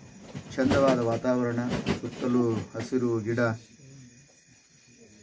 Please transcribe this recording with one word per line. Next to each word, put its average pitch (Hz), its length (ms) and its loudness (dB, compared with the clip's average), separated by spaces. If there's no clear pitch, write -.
ಚಂದವಾದ 135 480 4
ವಾತಾವರಣ, 120 640 0
ಸುತ್ತಲೂ 123 480 -2
ಹಸಿರು 117 500 -2
ಗಿಡ, 117 200 -2